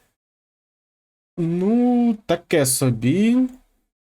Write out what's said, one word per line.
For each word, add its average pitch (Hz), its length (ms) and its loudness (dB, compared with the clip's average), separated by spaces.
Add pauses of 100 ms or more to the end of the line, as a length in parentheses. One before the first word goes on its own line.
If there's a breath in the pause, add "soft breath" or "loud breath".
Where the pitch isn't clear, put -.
(1400 loud breath)
Ну, 233 800 0 (120)
таке 165 400 -2
собі. 147 800 0 (580)